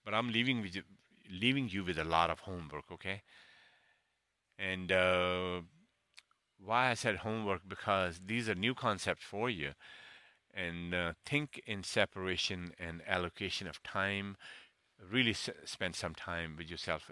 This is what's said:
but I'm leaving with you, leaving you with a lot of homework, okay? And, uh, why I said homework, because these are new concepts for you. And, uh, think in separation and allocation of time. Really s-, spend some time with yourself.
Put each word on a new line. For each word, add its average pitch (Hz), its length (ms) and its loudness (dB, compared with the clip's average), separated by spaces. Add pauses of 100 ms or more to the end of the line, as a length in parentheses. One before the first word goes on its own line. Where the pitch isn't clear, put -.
but 104 80 -6
I'm 117 180 2
leaving 120 300 4
with 95 160 -4
you, 95 60 -4 (480)
leaving 120 400 2
you 92 120 0
with 87 160 0
a 78 60 2
lot 82 240 6
of 80 120 -2
homework, 80 520 -8
okay? 95 300 -6 (1400)
And, 92 340 -2
uh, 90 680 4 (1000)
why 120 280 4
I 120 40 2
said 113 220 2
homework, 104 500 0
because 95 600 2
these 113 200 0
are 107 80 2
new 107 200 2
concepts 101 500 0
for 107 240 -2
you. 76 240 -4 (800)
And, 87 420 -4
uh, 87 180 2 (120)
think 147 420 -4
in 101 180 -4
separation 92 960 0
and 85 280 -6
allocation 92 600 0
of - 160 -10
time. 101 540 -2 (760)
Really 120 200 4
s-, - 180 -2 (160)
spend 90 320 -4
some 85 180 -4
time 82 440 -4
with 82 120 -8
yourself. 82 420 -4